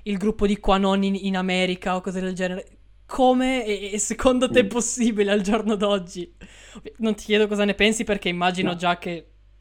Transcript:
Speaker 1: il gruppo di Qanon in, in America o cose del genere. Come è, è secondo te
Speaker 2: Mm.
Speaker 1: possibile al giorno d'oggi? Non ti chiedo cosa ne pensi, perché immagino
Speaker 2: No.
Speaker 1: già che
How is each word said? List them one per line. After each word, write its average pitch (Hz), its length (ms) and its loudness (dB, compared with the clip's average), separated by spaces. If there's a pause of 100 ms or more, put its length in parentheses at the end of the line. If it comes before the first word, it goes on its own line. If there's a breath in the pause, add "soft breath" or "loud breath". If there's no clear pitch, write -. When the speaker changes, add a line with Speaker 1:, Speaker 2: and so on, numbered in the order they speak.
Speaker 1:
il 202 160 -4
gruppo 208 280 0
di 202 140 0
Qanon 196 420 4
in, 196 140 0
in 190 200 -2
America 185 600 0
o 185 60 -4
cose 185 180 -6
del 185 140 -4
genere. 185 320 -6 (400)
Come 254 580 2
è, 202 280 -4
è 214 60 -6
secondo 254 520 2
te 247 140 6
Speaker 2:
Mm. 190 40 -2
Speaker 1:
possibile 220 640 0
al 214 80 2
giorno 208 340 0
d'oggi? 185 580 -4 (680 loud breath)
Non 214 180 0
ti - 80 -18
chiedo 214 240 2
cosa 202 160 0
ne 202 100 2
pensi, 214 300 2
perché 202 240 -2
immagino 180 440 0
Speaker 2:
No. 170 40 -4
Speaker 1:
già 175 220 0
che 170 280 -10 (340)